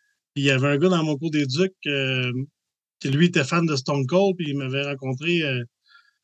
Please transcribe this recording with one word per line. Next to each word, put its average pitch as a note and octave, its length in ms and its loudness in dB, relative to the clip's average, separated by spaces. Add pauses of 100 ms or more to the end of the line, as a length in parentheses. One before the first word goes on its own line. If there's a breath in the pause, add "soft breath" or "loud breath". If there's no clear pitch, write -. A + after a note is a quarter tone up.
(360)
Puis C#3 80 -2
il - 20 2
y C#3 60 4
avait C3 160 2
un C#3+ 100 2
gars F3 120 4
dans F3+ 140 2
mon D3+ 140 0
cours D#3+ 140 -4
d'éduc, D3+ 420 -2 (140)
euh, C3 440 -2 (680)
qui C#3+ 100 -4
lui D3+ 180 6
était E3+ 160 0
fan E3+ 220 0
de D#3 100 0
Stone C#3 300 -2
Cold, F#3+ 320 2
puis D#3+ 120 -4
il C#3+ 80 -2
m'avait C3+ 260 -4
rencontré, C#3+ 580 -2
euh, « C3 220 -2 (600 soft breath)